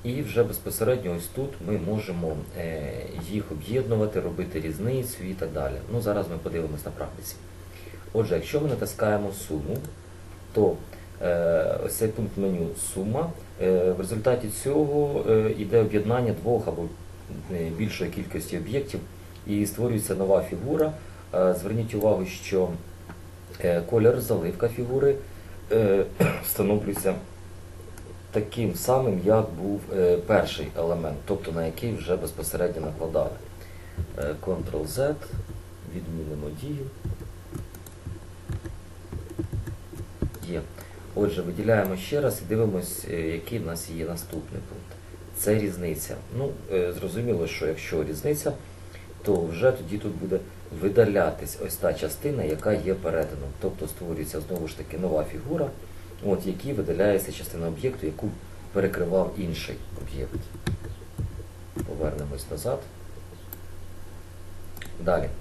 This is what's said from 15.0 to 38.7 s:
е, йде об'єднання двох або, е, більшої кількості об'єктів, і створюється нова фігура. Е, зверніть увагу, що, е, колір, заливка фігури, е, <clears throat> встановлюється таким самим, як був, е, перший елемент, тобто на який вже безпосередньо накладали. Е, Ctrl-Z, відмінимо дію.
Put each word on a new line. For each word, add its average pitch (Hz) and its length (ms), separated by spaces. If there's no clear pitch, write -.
е, 110 300
йде 104 220
об'єднання 107 600
двох 113 260
або, 85 140
е, 82 260
більшої 95 320
кількості 87 480
об'єктів, 101 420
і 101 200
створюється 104 480
нова 95 280
фігура. 151 500
Е, 92 200
зверніть 107 400
увагу, 101 320
що, 92 420
е, 85 260
колір, 117 300
заливка 107 480
фігури, 131 460
е, 98 320
<clears throat> - 200
встановлюється 98 680
таким 101 400
самим, 123 500
як 107 260
був, 98 300
е, 90 200
перший 87 500
елемент, 82 380
тобто 92 260
на 82 140
який 107 280
вже 90 220
безпосередньо 82 640
накладали. 78 480
Е, 73 160
Ctrl-Z, 85 680
відмінимо 76 560
дію. 139 260